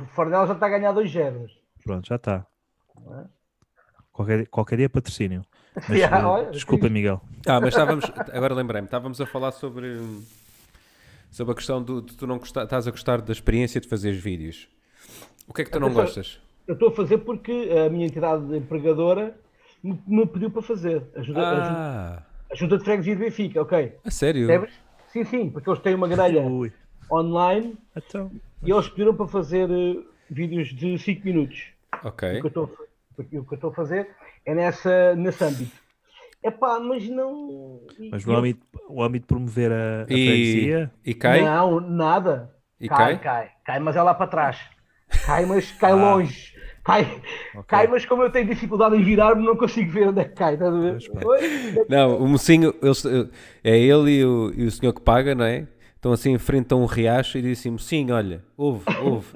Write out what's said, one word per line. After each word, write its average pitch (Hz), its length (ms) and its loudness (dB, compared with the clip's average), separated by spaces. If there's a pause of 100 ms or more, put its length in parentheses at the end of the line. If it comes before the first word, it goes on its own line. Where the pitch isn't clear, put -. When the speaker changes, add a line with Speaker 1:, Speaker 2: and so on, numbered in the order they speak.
Speaker 1:
Farnel 175 400 0
já 196 60 -2
está 208 120 -2
a 202 40 0
ganhar 202 220 0
dois 196 200 0
zero. 135 340 -4 (380)
Speaker 2:
Pronto, 92 240 -8
já 120 80 -4
está. 98 300 -4 (600)
Speaker 1:
Não 123 140 -18
é? 190 60 -20 (840)
Speaker 2:
Qualquer, 110 360 -2
qualquer 113 300 -2
dia 135 80 2
é 131 40 0
patrocínio. 95 560 -6 (300)
Speaker 1:
<laughs> - 0 -
Speaker 2:
Mas, - 140 -10
Speaker 1:
Yeah, 190 300 4
Speaker 2:
eh, 202 60 2
Speaker 1:
olha, 185 260 0
Speaker 2:
desculpa, 131 360 0
Speaker 1:
sim. 110 60 0
Speaker 2:
Miguel. 101 280 -2 (240)
Speaker 3:
Ah, 156 140 2
mas 127 100 2
estávamos, 147 360 2 (260)
agora 131 240 -2
lembrei-me, 113 320 -4
estávamos 123 320 -8
a 139 60 -6
falar 131 260 -6
sobre, 123 480 -12 (1300)
sobre 120 220 -8
a 113 40 -6
questão 127 280 -6
do, 123 180 -8
de - 140 -20
tu 135 100 -12
não 127 140 -6
gostar, - 240 -8
estás 120 240 -4
a 117 40 -4
gostar 120 300 -2
da 113 120 -8
experiência 117 480 0
de - 60 -20
fazeres 101 340 -4
vídeos. 85 480 -10 (800)
O - 60 -20
que - 80 -6
é - 40 -6
que - 60 -14
tu 156 80 -4
não 135 80 0
Speaker 1:
Atenção, 117 180 4
Speaker 3:
gostas? - 340 -10 (280)
Speaker 1:
eu 170 80 -6
estou 226 140 4
a - 20 4
fazer 214 280 0
porque 233 500 -6 (160)
a 156 40 2
minha 170 160 -2
entidade 156 380 -2 (120)
empregadora 160 800 0 (460)
me, 185 240 -6
me 214 180 2
pediu 214 240 -4
para 226 120 -6
fazer. 170 420 -4 (120)
Ajuda, 143 260 -6
Speaker 3:
Ah. 175 100 0
Speaker 1:
ajuda, 139 720 -4 (260)
ajuda 180 260 0
de 196 80 -8
freguesia 202 320 -2
de 190 60 -6
Benfica, 190 380 -4
ok. 151 420 -2
Speaker 3:
A 226 80 -8
sério? 139 360 0
Speaker 1:
Percebes? 180 260 2 (360)
Sim, 233 160 -4
sim, 233 240 -2
porque 151 200 -6
eles 175 120 -2
têm 190 140 0
uma 185 120 0
grelha 175 340 2
Speaker 2:
Ui. 127 300 -2 (400)
Speaker 1:
online 175 680 0 (180)
Speaker 2:
Então, 190 360 -10 (320)
Speaker 1:
e 175 80 0
eles 202 180 2
pediram 208 260 2
para 202 120 -6
fazer, 180 420 -2
eh, 180 280 0 (320)
vídeos 160 400 -6
de 165 280 -6
cinco 175 280 -6
minutos. 156 400 -2 (380)
Speaker 3:
Ok. 101 260 -6
Speaker 1:
O 107 120 -4
que 156 40 -6
eu - 20 -4
estou 160 160 -4
a 135 40 -6
fa-, - 160 -20 (340)
o 135 80 -12
que 156 120 -14
eu 131 160 -10
estou 151 160 -8
a - 40 -8
fazer 175 360 -6 (360)
é 151 80 -4
nessa, 175 640 2
nesse 180 280 -2
âmbito. 127 280 -4 (720)
Epá, 233 360 0
mas 240 300 -4
não, 269 720 -10 (160)
e, 220 140 -16
Speaker 2:
Mas 101 120 -8
Speaker 1:
e 110 40 -8
Speaker 2:
no 117 60 2
Speaker 1:
eu 120 60 4
Speaker 2:
âmbito, 123 280 -4 (220)
o 135 140 -8
âmbito 120 200 -2
de - 40 -20
promover 120 440 0
a, 110 300 -4
a - 20 -12
Speaker 3:
E, 127 240 2
Speaker 2:
freguesia? 120 640 2 (140)
Speaker 3:
e 120 80 -4
cai? 127 300 4
Speaker 1:
Não, 165 360 2
nada. 170 760 0 (260)
Speaker 3:
E 117 100 -8
Speaker 1:
Cai, - 80 2
Speaker 3:
cai? 143 220 4
Speaker 1:
cai. 120 320 -6 (120)
Cai, 135 160 -6
mas 156 160 -2
é 170 80 4
lá 175 100 6
para 185 140 -2
trás. 147 320 -2 (640)
Cai, 156 200 2
mas 190 260 0
cai 190 200 4
Speaker 2:
Ah. 196 40 8
Speaker 1:
longe. 190 580 4 (300)
Cai, 208 180 4 (540)
Speaker 2:
Ok. 101 120 -14
Speaker 1:
cai, 214 200 4
mas 240 180 0
como 247 160 0
eu 247 80 4
tenho 240 180 2
dificuldade 214 480 2
em 214 80 6
virar-me, 214 400 6
não 226 140 4
consigo 226 340 0
ver 202 180 4
onde 196 120 2
é - 40 -2
que - 100 -12
cai, 160 180 2
estás 175 180 0
a 170 80 0
ver? 175 120 0
Speaker 2:
Pois, 117 160 -10
pá. - 180 -10
Speaker 1:
Oi? 262 640 2
Speaker 3:
Não, 131 320 4
o 131 60 2
mocinho, 160 520 6
eles, 135 260 2
eh, 123 220 0 (360)
é 113 160 6
ele 143 400 6
e 131 60 4
o, 117 300 0
e 120 100 -2
o 110 60 0
senhor 120 220 0
que - 80 -14
paga, 131 320 4
não 120 120 0
é? 131 220 -4 (280)
Estão 123 180 -2
assim 131 200 2
em 120 40 4
frente 131 340 0
a 127 40 6
um 123 100 4
riacho 117 540 0
e - 20 -4
dizem 123 120 -2
assim, 120 180 -6
"Mocinho, 123 420 -2
olha, 92 300 -4 (120)
ouve, 139 300 -2 (160)
ouve." 127 340 -2